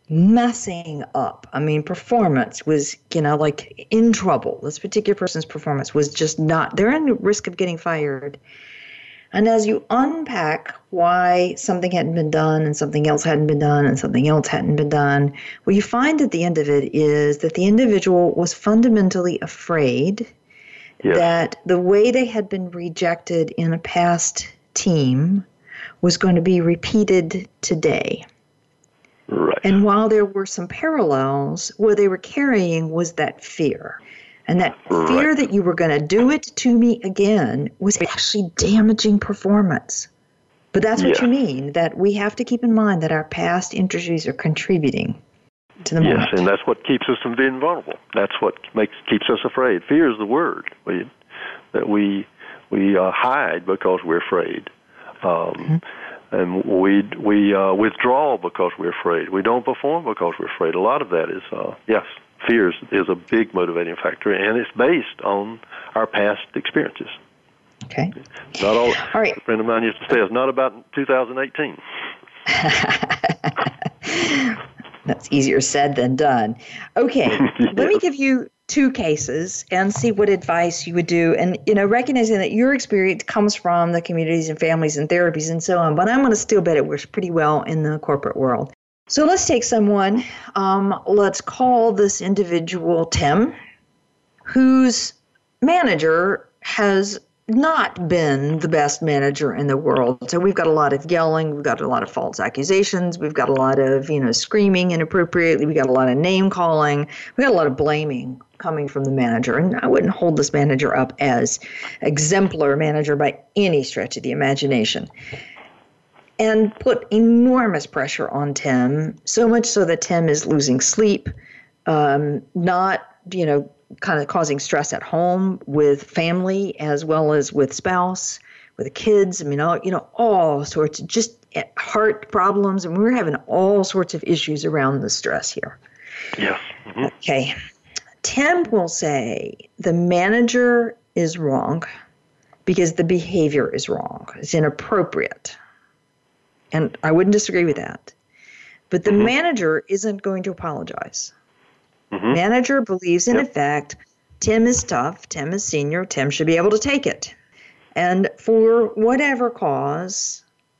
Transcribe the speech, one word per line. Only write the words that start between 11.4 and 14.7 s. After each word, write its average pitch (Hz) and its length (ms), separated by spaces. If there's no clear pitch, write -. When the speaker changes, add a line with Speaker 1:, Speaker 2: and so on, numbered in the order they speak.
Speaker 1:
something 180 360
hadn't 165 240
been 156 160
done 156 320
and 151 120
something 151 320
else 147 160
hadn't 151 220
been 147 140
done 147 260
and 135 140
something 127 280
else 151 200
hadn't - 280